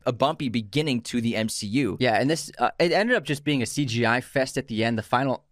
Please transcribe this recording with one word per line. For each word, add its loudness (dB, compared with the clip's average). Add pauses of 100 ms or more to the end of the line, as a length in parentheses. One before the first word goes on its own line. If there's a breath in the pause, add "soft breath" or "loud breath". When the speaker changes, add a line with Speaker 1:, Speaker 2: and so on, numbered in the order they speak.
Speaker 1:
a 0
bumpy 0
beginning -2
to -4
the 0
M 0
C -6
U. 0
Speaker 2:
Yeah, 4
and 2
this, -4
uh, 2
it 4
ended 2
up 0
just -4
being 0
a -2
C -2
G 0
I 2
fest -2
at -4
the -2
end. 0
The -2
final, -2